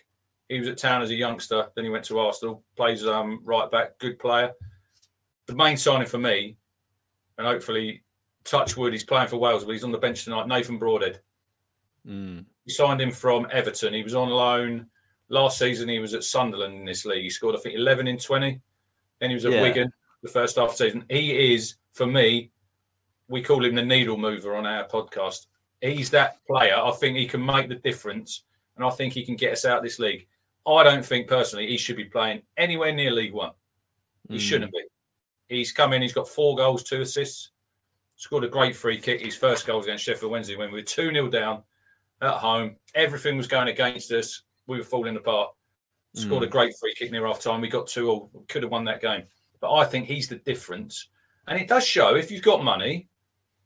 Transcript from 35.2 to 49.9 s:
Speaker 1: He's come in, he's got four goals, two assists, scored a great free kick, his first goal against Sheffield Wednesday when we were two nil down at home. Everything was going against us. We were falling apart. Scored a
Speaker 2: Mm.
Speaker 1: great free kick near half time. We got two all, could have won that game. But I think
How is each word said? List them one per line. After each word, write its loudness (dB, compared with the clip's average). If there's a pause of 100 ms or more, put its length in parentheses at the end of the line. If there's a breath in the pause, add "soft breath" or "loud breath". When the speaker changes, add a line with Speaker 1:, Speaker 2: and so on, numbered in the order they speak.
Speaker 1:
He's -4
come 4
in, 2
he's -2
got -2
four 2
goals, 2
two -4
assists, -6 (640)
scored -4
a -4
great 2
free -2
kick, -4
his -8
first 0
goal -2
against -6
Sheffield -4
Wednesday -6
when -8
we -10
were -10
two -2
nil 0
down -2 (600)
at 2
home. 0 (180)
Everything 0
was -4
going 2
against -2
us. -2 (260)
We -6
were -6
falling -4
apart. 0 (640)
Scored -2
a -2
Speaker 2:
Mm. -10
Speaker 1:
great 2
free -4
kick -8
near -2
half -2
time. -2
We -4
got -2
two -2
all, -2 (180)
could -4
have -4
won -2
that -4
game. -4 (360)
But 0
I 6
think -2